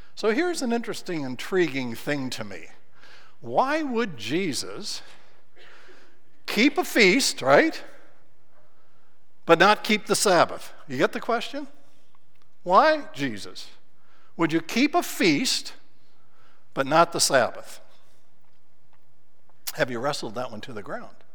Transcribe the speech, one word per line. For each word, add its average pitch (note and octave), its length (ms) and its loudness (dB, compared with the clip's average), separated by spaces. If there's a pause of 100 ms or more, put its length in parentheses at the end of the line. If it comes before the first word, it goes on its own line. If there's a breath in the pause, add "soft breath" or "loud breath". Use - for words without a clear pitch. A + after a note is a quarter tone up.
(160 soft breath)
So G#3+ 160 2
here's E4 320 0
an A#3 100 0
interesting, F#3+ 480 -4
intriguing C3+ 720 0
thing C3 380 -2
to - 120 -6
me. F#2+ 260 -8 (720 soft breath)
Why B3+ 420 2
would A3+ 340 -2
Jesus A#2+ 840 -4 (1400 soft breath)
keep B3 300 4
a F#4 60 2
feast, A#3 580 4
right? D#3 420 6 (1600)
But E3 140 8
not G#3 240 8
keep G#3+ 240 2
the G3+ 80 2
Sabbath? D#3 580 4 (140)
You C3 100 -4
get E3 160 4
the F3+ 80 -4
question? B3+ 460 -2 (960)
Why, C#4+ 400 6 (100)
Jesus, G#2+ 540 -4 (680)
would E3 160 4
you D#3+ 80 2
keep A#3 340 2
a F4 100 4
feast - 720 2 (1040)
but C#3 80 2
not E3 260 6
the E3+ 80 -2
Sabbath. A2 640 2 (2000)
Have C#3+ 120 2
you B2 80 -4
wrestled B2 380 -2
that B2+ 160 -4
one G#2 100 -8
to - 100 -8
the G#2 120 -8
ground? F3 320 -8 (200)